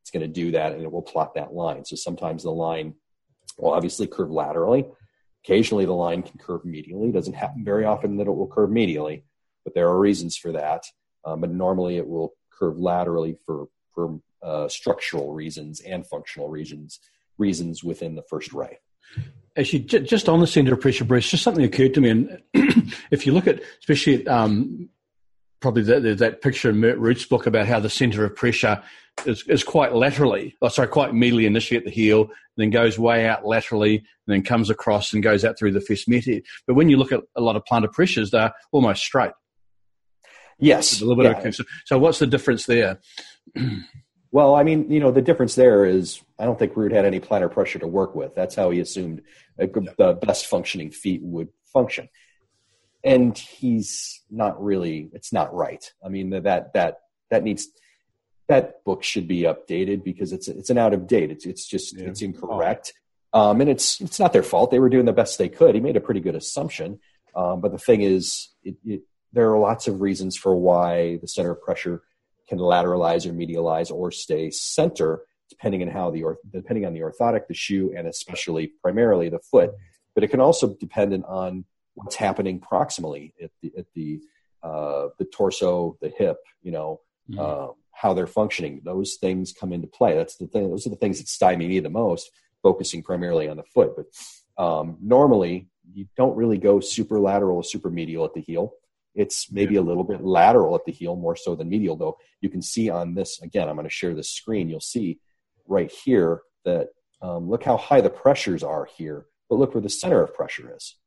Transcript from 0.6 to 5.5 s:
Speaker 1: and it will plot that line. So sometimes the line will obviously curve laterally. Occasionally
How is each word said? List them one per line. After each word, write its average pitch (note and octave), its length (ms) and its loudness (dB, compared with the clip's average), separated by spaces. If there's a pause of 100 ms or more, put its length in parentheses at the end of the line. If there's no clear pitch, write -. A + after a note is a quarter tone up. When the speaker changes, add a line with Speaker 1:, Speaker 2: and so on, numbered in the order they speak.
Speaker 1:
and D#2+ 80 -12
it D#2+ 100 -10
will E2+ 100 -8
plot D#2 340 -6
that D2+ 180 -10
line. E2 320 -6
So - 100 -14
sometimes E2 480 -10
the E2 80 -6
line E2 440 -6 (600)
will - 140 0
obviously F2 360 -2
curve E2 240 -6
laterally. E2 540 0 (580)
Occasionally G#2 420 2